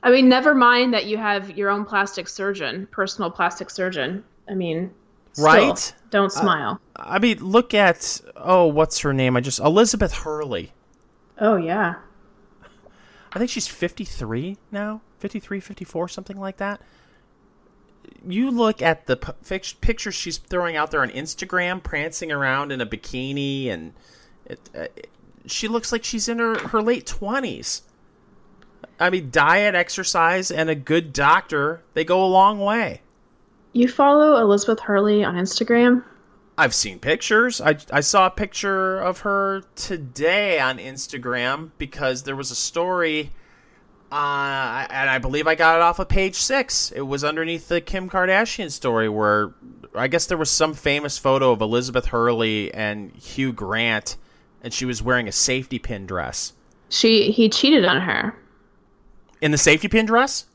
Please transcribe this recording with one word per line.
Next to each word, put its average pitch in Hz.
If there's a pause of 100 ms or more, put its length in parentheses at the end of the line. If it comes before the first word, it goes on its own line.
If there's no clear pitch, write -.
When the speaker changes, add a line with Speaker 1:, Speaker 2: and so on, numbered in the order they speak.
Speaker 1:
I 247
mean, 254
never 262
mind 247
that 202
you 214
have 202
your 202
own 202
plastic 196
surgeon, 190
personal 190
plastic 175
surgeon. 180 (240)
I 202
mean, 175 (420)
still, 147
Speaker 2:
Right? 202 (160)
Speaker 1:
don't 202
Speaker 2:
Uh, 190
Speaker 1:
smile. 165 (160)
Speaker 2:
I -
mean, 226
look 220
at, 196 (160)
oh, 180
what's 156
her 143
name? 127
I 123
just, 127
Elizabeth 196
Hurley. 147 (680)
Speaker 1:
Oh, 214
yeah. 175 (1400)
Speaker 2:
I 185
think 240
she's -
fifty-three 170 (120)
now, 214 (180)
fifty-three, 202
fifty-four, 180
something 196
like 190
that. 202 (1400)
You 220
look 233
at 160
the 127
p-, - (100)
fic-, -
pictures 220
she's -
throwing 175
out 156
there 151
on 123
Instagram, 180
prancing 160
around 139
in 131
a 113
bikini, 135
and 80 (500)
it, - (160)
uh, - (140)
it, - (380)
she -
looks 226
like 226
she's 220
in 233
her, 226 (100)
her 214
late 247
twenties. 202 (1160)
I 175
mean, 180
diet, 180
exercise, 180
and 160
a 160
good 147
doctor, 156 (120)
they 160
go 180
a 190
long 196
way. 202 (720)
Speaker 1:
You 240
follow 294
Elizabeth 208
Hurley 208
on 175
Instagram? 240 (540)
Speaker 2:
I've 139
seen 95
pictures. 220
I, 151 (120)
I 143
saw 185
a 185
picture 190
of 185
her 196 (120)
today 165
on 131
Instagram 131
because 135
there 135
was 135
a 123
story, 165 (840)
uh, 139
and 135
I 131
believe 135
I 160
got 165
it 165
off 170
of 185
Page 190
Six. -
It -
was 139
underneath 160
the 170
Kim 185
Kardashian 190
story 113
where 104 (420)
I 123
guess 165
there 180
was 156
some 156
famous 143
photo 135
of 110
Elizabeth 120
Hurley 113
and 104
Hugh 135
Grant, 107 (440)
and 120
she 131
was 123
wearing 123
a 95
safety 127
pin 98
dress. 85 (380)
Speaker 1:
She, 226
he 220
cheated 262
on 170
her. 180 (1040)
Speaker 2:
In 151
the 147
safety 156
pin 220
dress? 233 (100)